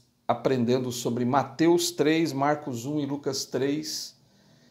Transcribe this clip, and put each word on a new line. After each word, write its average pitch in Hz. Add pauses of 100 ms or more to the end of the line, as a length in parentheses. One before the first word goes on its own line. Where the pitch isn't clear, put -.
(280)
aprendendo 123
sobre 123
Mateus 160
três, 156
Marcos 139
um 151
e 143
Lucas 139
três, 143 (560)